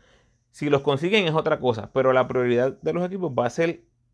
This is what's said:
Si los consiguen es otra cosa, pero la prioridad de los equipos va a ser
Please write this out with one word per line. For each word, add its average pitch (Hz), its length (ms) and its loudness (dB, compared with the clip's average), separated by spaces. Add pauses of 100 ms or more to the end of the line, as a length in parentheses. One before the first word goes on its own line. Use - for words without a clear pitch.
(500)
Si - 180 -6
los 143 140 2
consiguen 170 440 0
es 156 80 0
otra 156 260 0
cosa, 110 320 -2
pero 131 200 2
la 127 140 4
prioridad 123 560 0
de 156 100 -2
los 175 140 -2
equipos 180 260 -6
va 120 140 0
a 120 40 -4
ser 165 320 -4 (320)